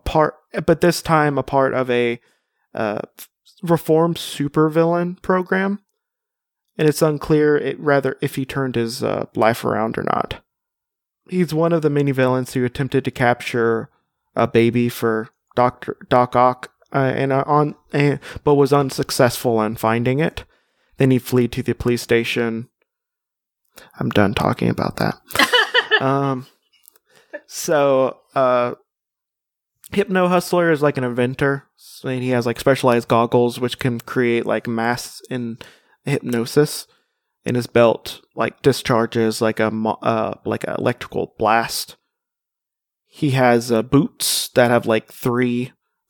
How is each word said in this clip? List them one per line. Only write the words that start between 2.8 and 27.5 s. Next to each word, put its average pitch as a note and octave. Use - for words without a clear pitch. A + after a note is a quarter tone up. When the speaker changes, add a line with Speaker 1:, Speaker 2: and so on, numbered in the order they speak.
Speaker 1:
f-, -
reformed E3
supervillain E3
program, F#3+
and D#3
it's D3
unclear D3+
it, C#3
rather C#3
if -
he C3+
turned C3+
his, A#2
uh, G2
life A2+
around A2
or -
not. -
He's F3
one E3
of E3
the D3+
many C#3+
villains B2+
who B2+
attempted C3
to B2+
capture A#2
a A#2
baby A#2
for A2+
Doctor -
Doc B2
Ock, B2+
uh, C3+
and, C3+
uh, C3+
on, D3
uh, C#3+
but D3
was C#3
unsuccessful C3
in G#2+
finding A#2+
it. -
Then C3+
he B2+
fled A#2+
to B2+
the A#2
police A#2+
station. A#2
I'm B2
done G#2
talking D2+
about -
that. G#1+
Speaker 2:
<laughs> -
Speaker 1:
Um, C3+
so, C#3